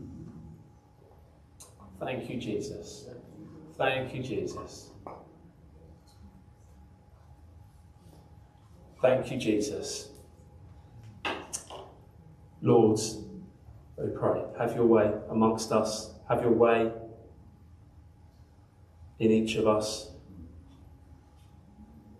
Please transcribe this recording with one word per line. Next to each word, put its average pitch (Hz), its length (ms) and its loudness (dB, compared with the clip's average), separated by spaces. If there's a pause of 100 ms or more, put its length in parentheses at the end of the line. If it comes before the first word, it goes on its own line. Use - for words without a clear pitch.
(2000)
Thank 127 300 -6
you, 123 100 -6
Jesus. - 680 -8 (680)
Thank 131 360 0
you, 131 80 -6
Jesus. - 680 -8 (4000)
Thank 127 300 2
you, 131 60 -4
Jesus. - 720 -2 (2500)
Lord, 113 380 6 (960)
we 107 200 -6
pray, - 240 0 (160)
have 117 180 -2
your 120 100 4
way 107 260 8 (180)
amongst 113 420 2
us. - 400 0 (180)
Have 120 120 2
your 120 120 4
way 113 380 6 (2250)
in 110 120 6
each 110 240 2
of 110 120 2
us. - 440 0 (2000)